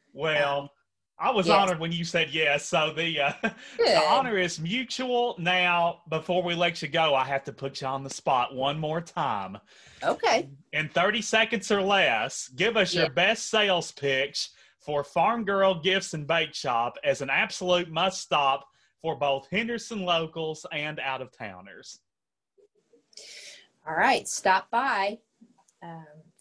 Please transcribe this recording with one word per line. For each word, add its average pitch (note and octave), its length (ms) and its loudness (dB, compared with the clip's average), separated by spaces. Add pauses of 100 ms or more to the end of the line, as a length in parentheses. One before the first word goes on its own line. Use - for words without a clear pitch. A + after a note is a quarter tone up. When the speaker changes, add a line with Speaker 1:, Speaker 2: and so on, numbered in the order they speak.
(140)
Speaker 1:
Well, C#3+ 480 0
Speaker 2:
um, C#3+ 80 -10 (500)
Speaker 1:
I E3 120 0
was F#3+ 180 2
Speaker 2:
yes. G3+ 80 6
Speaker 1:
honored F#3 240 4
when E3 120 -4
you E3+ 120 -4
said E3 260 0
yes. D3 360 0
So D#3 280 0
the, D#3+ 260 -2
uh, C#3+ 160 2
<laughs> - 60 -20
Speaker 2:
Good. A3 100 0 (260)
Speaker 1:
the D#4+ 300 4
honor A#3+ 300 4
is F3 220 0
mutual. A#3+ 800 -2
Now, F3 720 2
before E3+ 340 0
we F3 120 -2
let E3+ 260 0
you D#3 80 -6
go, D#3+ 260 4
I C3 100 4
have C#3 200 -2
to C#3 80 -10
put C3+ 300 -8
you C3+ 40 -4
on C3+ 180 -4
the C#3 60 -10
spot B2+ 440 0
one C#3 240 -2
more D#3 240 -2
time. G#2 540 -4 (460)
Speaker 2:
Okay. C#4+ 460 0 (260)
Speaker 1:
In D3+ 160 -2
thirty G#3 320 2
seconds A3 480 0
or G3+ 120 2
less, C#3+ 640 2
give F#3+ 300 0
us F3+ 160 2
your E3 100 4
Speaker 2:
Yeah. C#3 60 0
Speaker 1:
best F#3 400 0
sales G3 420 2
pitch C#3 580 -2 (300)
for C#3+ 240 -2
Farm A3 420 0
Girl G3 340 4
Gifts F#3 340 0
and D3 120 -6
Bake D#3+ 280 0
Shop A#2+ 500 0
as C#3 180 2
an C3 80 -8
absolute F3+ 600 0
must-stop D#3+ 760 0 (360)
for D#3 140 -2
both C#3 340 -2
Henderson A3+ 560 -4
locals D#3+ 680 -4
and D3+ 280 -6
out-of-towners. A2 1000 -10 (1900)
Speaker 2:
All D#3+ 80 -6
right, G#3+ 340 2
stop - 420 0
by, A3+ 480 0 (640)
um, E3 220 -14 (360)